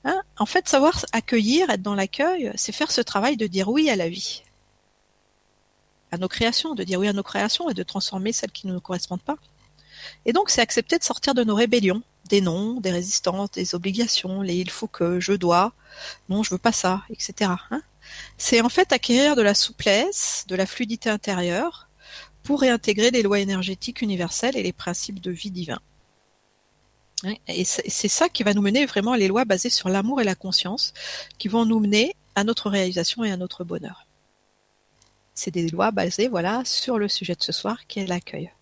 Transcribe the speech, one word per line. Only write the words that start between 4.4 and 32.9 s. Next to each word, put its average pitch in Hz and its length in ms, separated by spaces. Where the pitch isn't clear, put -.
À 170 40
nos 185 120
créations, 240 460
de 196 100
dire 185 160
oui 208 80
à 208 40
nos 196 120
créations 220 440
et 214 60
de 180 80
transformer 190 500
celles 208 200
qui - 160
ne 185 40
nous 180 80
correspondent 180 400
pas. 302 160
Et 233 80
donc, 392 160
c'est - 120
accepter 233 360
de - 80
sortir - 300
de 247 80
nos 214 140
rébellions, 220 460
des 202 120
non, 202 400
des 185 120
résistances, 185 580
des 185 240
obligations, 190 680
les 175 120
il 180 160
faut - 160
que, 175 320
je 180 140
dois, 180 400
non, 208 160
je - 60
veux 180 80
pas 226 140
ça, 185 380
et 214 80
cetera. 190 400
Hein ? 285 100
C'est 233 220
en 233 80
fait - 240
acquérir 269 420
de 240 80
la 202 120
souplesse, - 920
de 185 80
la 190 120
fluidité 226 440
intérieure 196 800
pour 285 160
réintégrer 233 500
les 247 120
lois 202 180
énergétiques 190 640
universelles 208 540
et 208 60
les 180 100
principes 180 480
de 180 120
vie 190 180
divin. 170 300
Hein ? 196 100
Et 175 160
c'est, - 240
c'est - 200
ça 339 200
qui - 140
va 202 120
nous 202 80
mener 233 240
vraiment 214 260
à 247 60
les 190 100
lois 233 160
basées 208 260
sur - 180
l'amour 214 320
et 220 40
la 185 120
conscience - 580
qui 208 100
vont 226 160
nous 220 160
mener 214 340
à 202 80
notre 220 260
réalisation 185 540